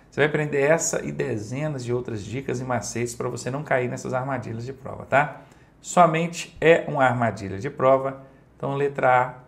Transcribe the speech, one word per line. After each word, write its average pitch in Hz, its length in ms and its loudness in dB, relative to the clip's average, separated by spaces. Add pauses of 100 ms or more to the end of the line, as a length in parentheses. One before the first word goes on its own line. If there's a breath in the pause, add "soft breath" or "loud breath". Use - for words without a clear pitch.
Você - 120 -4
vai 147 80 4
aprender 151 340 0
essa - 420 2
e 147 80 -6
dezenas 135 720 -4
de 117 80 -4
outras 117 320 -4
dicas 123 340 -6
e 131 60 -6
macetes 120 500 -4
pra 123 140 -6
você 123 220 -8
não 139 120 -6
cair 131 240 0
nessas 127 280 -6
armadilhas 120 500 -6
de 135 80 -10
prova, - 320 -12
tá? 147 380 0 (360 loud breath)
Somente 165 800 2
é 165 300 6
uma 143 160 2
armadilha 101 540 0
de 120 100 -6
prova, 135 540 2 (340 loud breath)
então 139 200 -4
letra 139 340 2
A 127 240 4 (140)